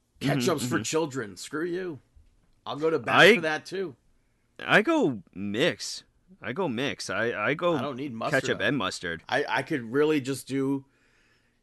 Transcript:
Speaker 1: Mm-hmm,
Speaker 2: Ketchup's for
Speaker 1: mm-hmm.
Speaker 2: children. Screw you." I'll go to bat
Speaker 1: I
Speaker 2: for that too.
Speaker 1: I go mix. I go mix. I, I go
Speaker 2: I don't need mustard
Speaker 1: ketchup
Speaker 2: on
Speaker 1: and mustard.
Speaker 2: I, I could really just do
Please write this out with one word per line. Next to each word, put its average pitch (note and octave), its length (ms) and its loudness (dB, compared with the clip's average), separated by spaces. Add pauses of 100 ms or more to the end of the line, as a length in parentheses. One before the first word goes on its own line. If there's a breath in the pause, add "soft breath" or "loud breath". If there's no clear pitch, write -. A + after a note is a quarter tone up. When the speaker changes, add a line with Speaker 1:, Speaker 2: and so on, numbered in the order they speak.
(220)
Speaker 1:
Mm-hmm, C#3 180 0
Speaker 2:
Ketchup's C3+ 280 0
for C#3+ 80 0
Speaker 1:
mm-hmm. A2 80 -2
Speaker 2:
children. C3 520 -4
Screw D3+ 300 -8
you." F3 340 -6 (680)
I'll B2 120 -6
go D#3 140 0
to D3+ 80 2
bat A2+ 160 0
Speaker 1:
I F3 200 10
Speaker 2:
for A3 60 0
that D#3 240 -4
too. F3+ 300 -8 (680)
Speaker 1:
I D3 200 6
go A3 380 2 (120)
mix. G#2 720 -2 (400)
I A#2 100 -6
go F3+ 140 -2
mix. B2 420 -4
I, G#2+ 240 -2
I G#2+ 220 0
go F3 200 0
Speaker 2:
I B2+ 60 -2
don't C3+ 160 -6
need C#3 160 -8
mustard B2+ 300 0
Speaker 1:
ketchup A2 160 -2
Speaker 2:
on F#2 80 0
Speaker 1:
and C#3 100 2
mustard. F2+ 500 -4
Speaker 2:
I, C#3 220 0
I A2+ 140 0
could B2 280 -6
really D3+ 300 4
just C3 260 -6
do C3+ 380 -2 (760 soft breath)